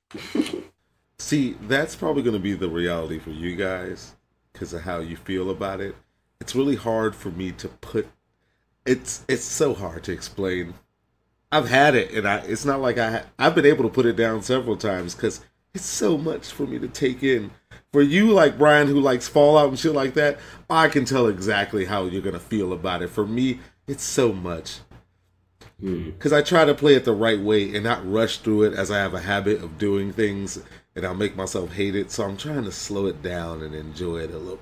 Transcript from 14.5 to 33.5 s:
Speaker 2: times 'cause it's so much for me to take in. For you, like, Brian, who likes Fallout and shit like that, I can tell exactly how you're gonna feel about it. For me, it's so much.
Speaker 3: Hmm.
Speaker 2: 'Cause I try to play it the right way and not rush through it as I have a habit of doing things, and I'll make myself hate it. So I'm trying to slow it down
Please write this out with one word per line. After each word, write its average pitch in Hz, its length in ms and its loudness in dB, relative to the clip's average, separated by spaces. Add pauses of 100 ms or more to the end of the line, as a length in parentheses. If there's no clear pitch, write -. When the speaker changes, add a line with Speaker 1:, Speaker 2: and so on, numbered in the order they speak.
Speaker 2:
times 90 380 -4
'cause - 260 -4 (340)
it's 190 120 -14
so 180 320 0
much 156 340 -6
for 143 140 -6
me 127 120 -8
to 123 100 -8
take 131 340 -2
in. 120 280 0 (440)
For 143 80 8
you, 185 300 6
like, 151 260 6
Brian, 147 300 6
who 143 120 4
likes 131 280 2
Fallout 147 420 8
and 131 80 -6
shit 160 160 0
like 131 200 0
that, 147 240 2 (300)
I 160 200 6
can 139 180 2
tell 127 220 2
exactly 101 580 -2
how 98 180 -2
you're 92 180 -4
gonna 90 160 -4
feel 95 360 -2
about 87 280 -4
it. 87 60 -6
For 104 180 -2
me, 123 340 0 (260)
it's 143 180 -8
so 120 280 2
much. 87 480 -8 (1000)
Speaker 3:
Hmm. 85 380 -6
Speaker 2:
'Cause 143 140 0
I 147 100 6
try 160 220 6
to 143 100 6
play 143 200 6
it 127 100 4
the 117 100 2
right 110 240 2
way 101 360 2
and 104 100 -2
not 110 260 -2
rush 110 280 0
through 107 260 4
it 104 100 4
as 98 160 -2
I 104 80 0
have 95 160 -2
a 92 60 -6
habit 98 420 0
of 78 160 -12
doing 101 340 0
things, 101 460 -2 (360)
and 90 120 -6
I'll 90 80 -4
make 98 220 -4
myself 92 380 -6
hate 98 200 -2
it. 101 160 -2
So 110 140 -4
I'm 98 140 -6
trying 147 260 -6
to 95 80 -8
slow 98 340 -6
it 76 160 -6
down 85 400 -8